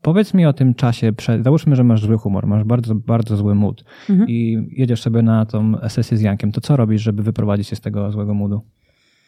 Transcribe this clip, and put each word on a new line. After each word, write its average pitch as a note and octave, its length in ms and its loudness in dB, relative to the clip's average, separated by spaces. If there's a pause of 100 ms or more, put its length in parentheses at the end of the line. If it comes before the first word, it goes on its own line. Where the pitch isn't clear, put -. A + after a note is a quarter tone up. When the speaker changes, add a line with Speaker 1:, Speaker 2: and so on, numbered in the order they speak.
Speaker 1:
Powiedz G3 320 2
mi F3+ 120 4
o C#3+ 80 4
tym C3 200 2
czasie, A#2 400 0
przed, A2+ 300 -2
załóżmy, C#3+ 320 2
że B2+ 80 4
masz A#2 220 4
zły A2 120 2
humor, G2+ 300 -4
masz G#2 160 2
bardzo, A#2 320 0
bardzo A2+ 420 -2
zły G2+ 180 0
mood G2+ 280 -2 (260)
Speaker 2:
Mhm. G3 200 2
Speaker 1:
i A2+ 380 -2 (100)
jedziesz A#2+ 240 0
sobie A#2 200 0
na A2+ 240 2
tą A2 280 -2 (160)
sesję A#2 280 -2
z G#2 40 0
Jankiem, G#2 300 0
to A2+ 100 -4
co D3 160 0
robisz, A2 240 0
żeby G#2+ 220 -2
wyprowadzić G#2 440 -2
się - 80 -10
z - 60 -16
tego G#2 300 -6
złego G#2 220 -4
moodu? G2+ 280 -4 (680)